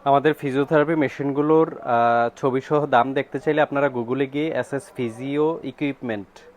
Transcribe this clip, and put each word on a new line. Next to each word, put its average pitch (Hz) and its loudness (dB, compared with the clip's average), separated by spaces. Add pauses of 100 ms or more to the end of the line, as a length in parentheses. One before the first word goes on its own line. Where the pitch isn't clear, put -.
আমাদের 139 4
ফিজিওথেরাপি 147 0
মেশিনগুলোর, 151 0
আহ, 117 2
ছবিসহ 143 0
দাম 131 2
দেখতে 139 -4
চাইলে 151 0
আপনারা 143 2
Google-এ 127 -2
গিয়ে 147 -4
এসএস 131 -6
ফিজিও 139 -2
ইকুইপমেন্ট 131 -6 (160)